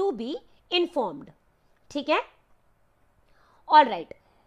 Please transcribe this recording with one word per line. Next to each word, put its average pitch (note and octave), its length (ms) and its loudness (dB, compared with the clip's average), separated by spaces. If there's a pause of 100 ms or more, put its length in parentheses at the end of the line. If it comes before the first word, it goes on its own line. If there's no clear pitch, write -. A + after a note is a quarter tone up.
to F#4+ 160 -2
be A#3 160 -8 (480)
informed, B3 520 -6 (580)
ਠੀਕ C#4+ 200 -4
ਹੈ? F4 80 2 (1500)
ਆਲਰਾਈਟ, A3+ 460 4 (320)